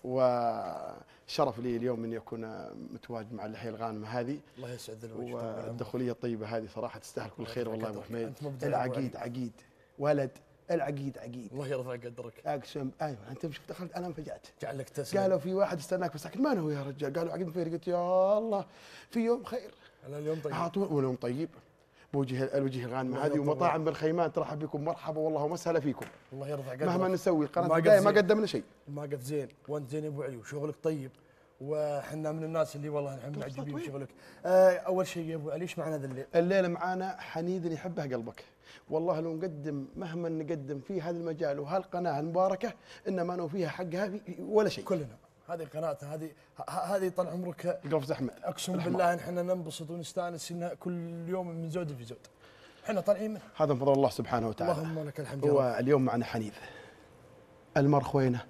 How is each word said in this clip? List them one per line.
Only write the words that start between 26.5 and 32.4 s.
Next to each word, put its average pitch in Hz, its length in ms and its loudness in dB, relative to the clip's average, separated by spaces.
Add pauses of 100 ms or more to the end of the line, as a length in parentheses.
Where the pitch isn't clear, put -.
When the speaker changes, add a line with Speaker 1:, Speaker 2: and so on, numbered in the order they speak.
Speaker 2:
قدرك. 127 120 -4
Speaker 1:
مهما 180 260 4
نسوي، 175 360 4
القناة 170 240 2
Speaker 2:
ما 160 80 8
Speaker 1:
البداية 165 220 12
Speaker 2:
قد 190 60 8
Speaker 1:
ما 208 80 8
Speaker 2:
زين. 208 100 8
Speaker 1:
قدمنا 214 240 6
شيء. 120 180 -2 (240)
Speaker 2:
ما 143 140 -6
قد 143 180 -6
زين، 135 280 -4 (200)
وانت 143 220 -6
زين 151 140 -4
يا 156 40 -4
ابو 147 140 -6
علي، 131 140 -6
وشغلك 143 460 -6
طيب، 147 280 -2 (500)
وحنا 151 720 -2
من 160 120 -4